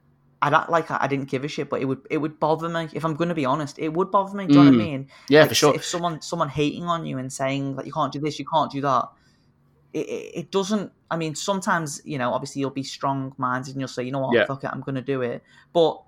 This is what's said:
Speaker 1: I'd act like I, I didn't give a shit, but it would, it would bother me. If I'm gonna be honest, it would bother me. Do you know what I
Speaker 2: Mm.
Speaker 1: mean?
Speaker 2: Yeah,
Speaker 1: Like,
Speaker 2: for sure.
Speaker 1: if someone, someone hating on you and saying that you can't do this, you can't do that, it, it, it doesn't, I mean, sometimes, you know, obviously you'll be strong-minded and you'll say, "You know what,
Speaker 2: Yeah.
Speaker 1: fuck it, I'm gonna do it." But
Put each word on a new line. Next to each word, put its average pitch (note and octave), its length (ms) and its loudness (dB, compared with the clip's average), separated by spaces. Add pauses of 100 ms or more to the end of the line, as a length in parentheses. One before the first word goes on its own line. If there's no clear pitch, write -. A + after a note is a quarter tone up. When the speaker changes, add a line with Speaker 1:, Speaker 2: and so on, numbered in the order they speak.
(400)
Speaker 1:
I'd D3 140 4
act - 160 2
like E3 200 0
I, C#3 100 -2
I - 80 2
didn't C#3 200 -2
give C3 140 -2
a D3+ 60 -6
shit, D3 200 -6
but - 120 -2
it C3+ 60 -2
would, C3 240 -4
it D#3 80 -2
would D3+ 200 -4
bother D#3+ 300 0
me. E3 240 -4
If C#3 120 -6
I'm D#3+ 120 -2
gonna F3 180 -2
be D#3 120 -2
honest, C#3+ 320 -2
it D#3 140 -4
would F#3 200 -2
bother G3 240 0
me. G3 100 -6
Do C#3+ 140 8
you C#3+ 40 12
know C#3 60 12
what C3 40 8
I - 20 8
Speaker 2:
Mm. A2 80 2
Speaker 1:
mean? C3+ 240 -6 (200)
Speaker 2:
Yeah, D3+ 140 10
Speaker 1:
Like, D3+ 60 8
Speaker 2:
for - 80 -2
sure. D3 180 6
Speaker 1:
if - 100 -4
someone, E3+ 380 -4
someone E3+ 260 -2
hating D3 360 -2
on E3 220 -2
you C#3 120 -6
and C3+ 140 -8
saying C3+ 440 -4
that C3+ 100 -10
you C#3+ 60 -12
can't C#3+ 200 -2
do C#3+ 80 -8
this, D3 180 -4
you C#3 60 -10
can't D3 260 0
do C#3 120 -6
that, C3 220 2 (880)
it, D3+ 140 -4
it, D2 300 -10
it - 160 -8
doesn't, G3 400 -2 (180)
I E3 60 -2
mean, D#3+ 180 -4
sometimes, F3+ 680 -2
you D3 140 -6
know, B2 140 0
obviously C#3 280 -4
you'll C3+ 100 -2
be C3+ 140 -6
strong-minded C3+ 880 -4
and C#3 80 -8
you'll C3 80 -4
say, B2+ 160 -6
"You B2+ 80 -6
know C#3 80 -2
what, B2+ 160 2
Speaker 2:
Yeah. G#2 100 4
Speaker 1:
fuck C3+ 160 -6
it, C#3 100 -6
I'm C3+ 100 -8
gonna C3+ 200 -4
do C3+ 200 -4
it." A#2+ 200 -6 (300)
But D#3 360 4